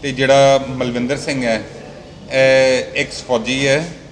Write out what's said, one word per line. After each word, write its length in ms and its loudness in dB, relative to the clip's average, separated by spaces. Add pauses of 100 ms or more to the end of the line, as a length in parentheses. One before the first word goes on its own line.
ਤੇ 100 -6
ਜਿਹੜਾ 580 4
ਮਲਵਿੰਦਰ 480 -4
ਸਿੰਘ 280 -6
ਹੈ, 180 -2 (680)
ਇਹ 680 2
ਐਕਸ 240 -8
ਫੌਜੀ 440 -2
ਹੈ 220 0 (220)